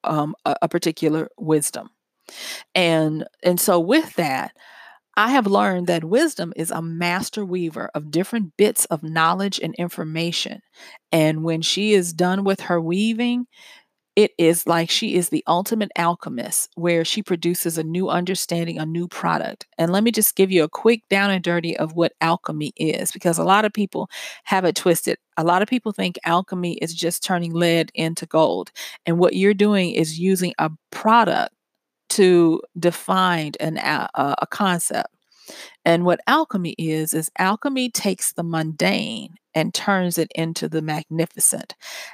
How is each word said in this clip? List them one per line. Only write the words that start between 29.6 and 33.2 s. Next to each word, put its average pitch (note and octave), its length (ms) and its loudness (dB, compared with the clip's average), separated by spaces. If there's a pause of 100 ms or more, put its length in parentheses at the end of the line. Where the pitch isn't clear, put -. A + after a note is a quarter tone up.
is D#3+ 280 -2
using F3+ 400 0
a D#3 120 0 (200)
product - 640 2 (540)
to F3 540 6 (160)
define F3 800 0